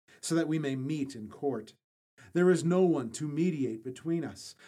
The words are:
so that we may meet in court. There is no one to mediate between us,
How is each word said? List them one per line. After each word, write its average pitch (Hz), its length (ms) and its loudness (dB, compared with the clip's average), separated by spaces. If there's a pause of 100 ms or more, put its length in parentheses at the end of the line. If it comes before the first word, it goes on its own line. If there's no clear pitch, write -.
(220)
so - 140 -4
that 165 120 2
we 156 120 0
may 139 180 -2
meet 139 360 -4
in 107 140 -12
court. 120 460 -4 (600)
There 180 180 6
is 160 120 4
no 175 200 4
one 143 300 2
to 151 140 -6
mediate 143 560 -2
between 156 400 -4
us, 98 320 -12 (120)